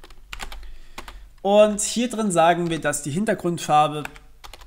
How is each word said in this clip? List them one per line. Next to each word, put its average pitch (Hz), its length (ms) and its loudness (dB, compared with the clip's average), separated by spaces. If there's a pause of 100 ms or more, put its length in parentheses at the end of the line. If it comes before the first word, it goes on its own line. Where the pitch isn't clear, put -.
(1400)
Und 208 420 4
hier 240 260 -2
drin 220 240 -4
sagen 170 380 4
wir, 160 100 -4
dass 147 220 -2
die 147 80 -8
Hintergrundfarbe 156 920 0 (640)